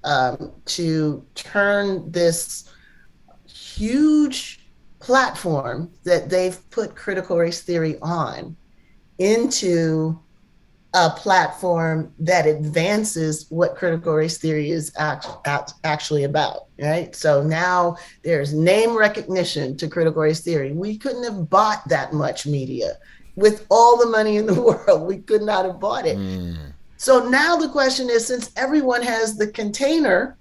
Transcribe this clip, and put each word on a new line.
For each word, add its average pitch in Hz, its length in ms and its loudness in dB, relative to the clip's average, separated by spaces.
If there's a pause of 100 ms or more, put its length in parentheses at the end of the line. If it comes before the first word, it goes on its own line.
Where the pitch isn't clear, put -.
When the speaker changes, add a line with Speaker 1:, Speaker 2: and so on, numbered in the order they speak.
Speaker 1:
um, 127 480 -2 (140)
to 156 580 -2 (100)
turn 202 760 -2
this 170 580 -2 (760)
huge 285 1120 0 (400)
platform 165 920 0 (140)
that 170 260 2
they've 185 280 0 (120)
put - 240 -6
critical 185 420 -4
race 170 260 0
theory 160 380 -2
on 160 560 -6 (600)
into 170 1000 0 (760)
a 175 160 4
platform 165 1080 0
that 165 280 2
advances 156 1040 -2
what 170 260 0
critical 165 380 -2
race 160 240 -2
theory 151 320 -2
is 160 260 -4
act-, 151 320 -4 (160)
act-, 143 300 -4 (100)
actually 151 400 -2
about, 143 380 -2 (180)
right? 156 340 -4
So 143 280 2
now 170 540 0 (280)
there's 147 300 0
name 208 420 4
recognition 185 800 0
to 151 120 -6
critical 160 340 0
race 160 180 2
theory. 143 320 -2
We 196 240 -6
couldn't 247 280 -6
have 196 260 -6
bought 208 380 2
that 147 260 -2
much 143 320 -4
media. 131 500 -4 (400)
With 208 340 4
all 233 280 8
the 240 80 6
money 214 320 2
in 214 80 0
the 202 80 2
<laughs> 165 80 2
world, 185 440 4
we 196 120 -4
could 214 240 0
not 208 240 0
have 180 120 -8
bought - 280 -4
it. 156 100 0
Speaker 2:
Mm. 87 560 -8 (240)
Speaker 1:
So 254 320 4
now 294 260 4
the 311 140 0
question 262 400 0
is, 233 180 2
since 247 300 -6
everyone 262 460 0
has 226 340 -2
the 208 120 -2
container 247 920 0